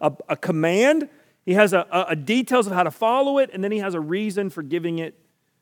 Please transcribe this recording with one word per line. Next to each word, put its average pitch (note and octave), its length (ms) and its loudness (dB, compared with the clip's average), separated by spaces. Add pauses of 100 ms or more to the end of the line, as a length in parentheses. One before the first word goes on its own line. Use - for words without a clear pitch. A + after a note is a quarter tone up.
a, D3+ 100 2 (160)
a D#3 80 -2
command, G3 760 2 (360)
he F3+ 80 0
has G3+ 180 4
a, F3+ 180 0
a, F3+ 200 0
a E3 80 0
details A3+ 500 0
of G3 60 -6
how F3+ 100 2
to D#3+ 80 0
follow C#4 480 2
it, C4+ 140 2
and F#3+ 100 -6
then G3+ 80 -2
he G#3+ 80 -2
has G3 140 -4
a E3 80 -4
reason F#3+ 480 -4
for - 120 -10
giving E3 380 -4
it E3 180 -10 (440)